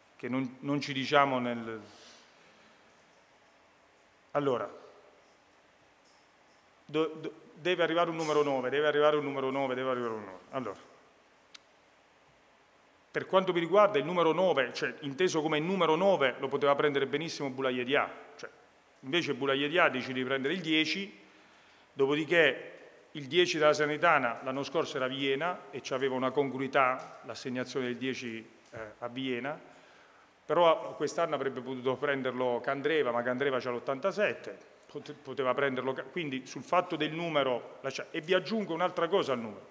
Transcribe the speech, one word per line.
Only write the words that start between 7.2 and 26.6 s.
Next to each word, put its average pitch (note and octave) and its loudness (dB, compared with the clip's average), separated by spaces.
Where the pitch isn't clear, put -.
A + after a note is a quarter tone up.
deve E3+ 0
arrivare E3+ 2
un D#3+ -6
numero D3+ 2
nove, C3 0
deve D3 0
arrivare D3+ 6
un D3 0
numero C3+ -2
nove, C3+ 0
deve C3 -2
arrivare A#2+ -2
un G#2+ -8
nove. F#2+ -14
Allora, A#2 -6
per C#3+ -4
quanto F#3 2
mi E3+ 2
riguarda F#3 4
il C#3+ 2
numero E3 2
nove, D3+ 2
cioè B2+ -4
inteso D3 0
come D#3 0
numero E3 2
nove, D#3+ 4
lo C3+ -4
poteva C#3+ 4
prendere C#3 2
benissimo D3 -4
Boulaye B2+ -2
Dia, B2 2
cioè, - -16
invece C#3 -2
Boulaye C3+ 0
Dia E3 6
decide B2+ -4
di C3 -2
prendere C3+ -2
il F#3+ -4
dieci, D#3+ 0
dopodiché D3 2
il D3 -12
dieci F3 2
della D3+ 6
Salernitana D3 2
l'anno C3+ -4
scorso D3 -4
era C3 -2
Vienna C#3 -4
e C3+ -10
c'aveva C3+ -2
una C3 0
congruità C3 0